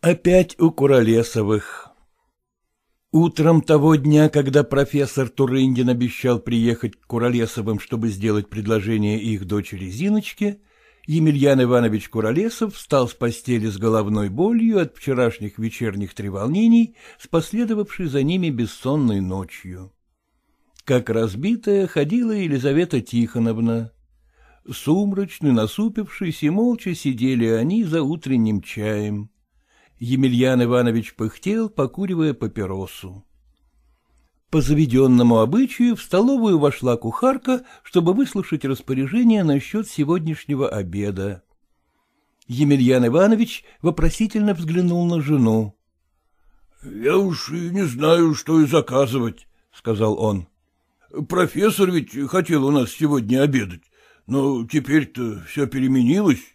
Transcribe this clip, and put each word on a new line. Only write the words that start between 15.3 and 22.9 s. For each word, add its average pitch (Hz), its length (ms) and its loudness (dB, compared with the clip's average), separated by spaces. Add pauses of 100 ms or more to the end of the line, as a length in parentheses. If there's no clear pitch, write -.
вечерних 110 560 -6
треволнений, 175 840 0 (200)
с - 100 -20
последовавшей 208 800 -4
за 139 160 -2
ними 175 260 0
бессонной 120 720 -2
ночью. 92 720 -10 (880)
Как 127 260 0
разбитая 175 760 0
ходила 214 460 -2
Елизавета 147 680 0